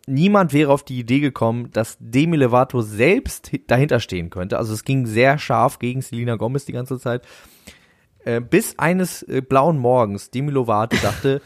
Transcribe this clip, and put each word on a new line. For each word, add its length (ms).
niemand 440
wäre 220
auf 100
die 160
Idee 220
gekommen, 500
dass 300
Demi 340
Lovato 460
selbst 720
hi-, 120
dahinter 360
stehen 280
könnte. 280
Also 160
es 100
ging 220
sehr 320
scharf 420
gegen 220
Selena 340
Gomez 300
die 80
ganze 260
Zeit. 260
Äh, 160
bis 360
eines, 460
äh, 180
blauen 360
Morgens 540
Demi 200
Lovato 500
dachte, 440